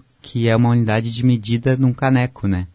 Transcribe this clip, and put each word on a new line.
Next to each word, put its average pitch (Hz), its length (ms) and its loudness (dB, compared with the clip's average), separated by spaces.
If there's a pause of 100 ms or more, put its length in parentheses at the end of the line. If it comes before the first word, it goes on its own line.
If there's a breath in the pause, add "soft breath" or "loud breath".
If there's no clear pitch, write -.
(200)
que 117 280 -4
é 113 80 2
uma 120 140 4
unidade 113 420 0
de 117 120 -6
medida 117 520 0
num 131 160 2
caneco, 127 560 -2
né? 90 260 -2